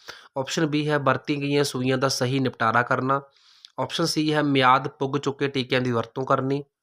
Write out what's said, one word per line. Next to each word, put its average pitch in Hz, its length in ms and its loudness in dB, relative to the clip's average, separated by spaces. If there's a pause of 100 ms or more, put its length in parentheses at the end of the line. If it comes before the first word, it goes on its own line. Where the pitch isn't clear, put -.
(380)
ਆਪਸ਼ਨ 139 280 -2
ਬੀ 147 240 0
ਹੈ 151 80 2
ਵਰਤੀਆਂ 135 420 0
ਗਈਆਂ 143 240 2
ਸੂਈਆਂ 131 340 0
ਦਾ 135 100 2
ਸਹੀ 131 320 0
ਨਿਪਟਾਰਾ 117 420 2
ਕਰਨਾ। 131 400 0 (580)
ਆਪਸ਼ਨ 131 260 -2
ਸੀ 156 280 0
ਹੈ 151 100 2
ਮਿਆਦ 135 440 4
ਪੁੱਗ 135 300 -4
ਚੁੱਕੇ 139 300 -2
ਟੀਕਿਆਂ 131 340 0
ਦੀ 127 100 -2
ਵਰਤੋਂ 117 340 -4
ਕਰਨੀ, 135 380 0 (200)